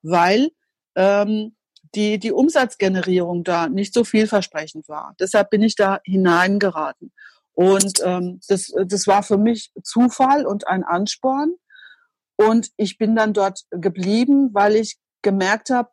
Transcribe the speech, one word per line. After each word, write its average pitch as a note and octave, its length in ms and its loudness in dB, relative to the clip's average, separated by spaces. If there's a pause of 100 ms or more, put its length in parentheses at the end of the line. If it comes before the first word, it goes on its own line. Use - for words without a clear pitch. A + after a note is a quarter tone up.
weil, F3+ 480 2 (440)
ähm, G#3 600 0 (400)
die, G#3 240 0
die A3 140 -4
Umsatzgenerierung F#3 1080 0
da E3+ 260 -2
nicht G3 240 -4
so A#3+ 100 2
vielversprechend F#3+ 880 -2
war. D3+ 280 -14
Deshalb G3 320 -2
bin G#3+ 140 2
ich A3 120 0
da G3 280 -2
hineingeraten. F#3 1080 0 (400)
Und, F#3+ 500 2
ähm, F3+ 460 -4
das, F#3+ 240 -2 (120)
das F#3+ 220 -4
war G3+ 160 4
für G3+ 140 0
mich A3 340 0 (100)
Zufall C4 640 2
und G3+ 220 -4
ein F#3 160 -2
Ansporn. C4 680 -2 (840)
Und A3 400 4
ich G3+ 220 -4
bin A3 180 0
dann A3 180 0
dort G3 280 -2 (100)
geblieben, G#3 800 0
weil G#3 240 2
ich A3 220 -2 (240)
gemerkt G3 480 -2
habe B3 240 -2